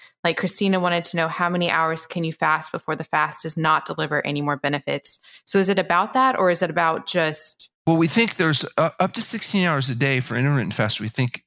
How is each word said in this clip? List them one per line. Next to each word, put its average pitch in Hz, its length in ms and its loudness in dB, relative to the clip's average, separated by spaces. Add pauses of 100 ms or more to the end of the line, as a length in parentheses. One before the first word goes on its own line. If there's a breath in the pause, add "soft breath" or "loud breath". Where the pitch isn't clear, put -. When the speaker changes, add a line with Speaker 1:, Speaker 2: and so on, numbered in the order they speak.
(260 loud breath)
Speaker 1:
Like, 170 120 0
Christina 190 420 0
wanted 175 260 0
to 175 120 -4
know, 165 120 2
how 175 200 -2
many 175 200 0
hours 160 360 0
can - 180 -6
you 160 100 -4
fast 156 380 -2
before - 240 -6
the 160 80 -6
fast 156 400 -2
does 160 120 -6
not 156 300 2
deliver 156 400 -2
any 147 160 -2
more 147 160 -2
benefits? 143 600 -4 (260 loud breath)
So - 120 0
is 190 120 4
it 190 100 2
about 180 340 2
that, 262 240 2
or 185 120 4
is 175 120 0
it 175 80 2
about 160 380 0
just - 640 -2 (160)
Speaker 2:
Well, 165 120 4
we 165 100 4
think 226 300 0
there's, 160 280 2 (120)
uh, 160 200 2
up 185 180 2
to 233 60 -2
sixteen 202 440 0
hours 139 240 0
a 123 60 -2
day 131 260 2
for 117 160 -6
intermittent 127 360 2
fast. 107 280 0
We 110 80 -4
think - 380 -2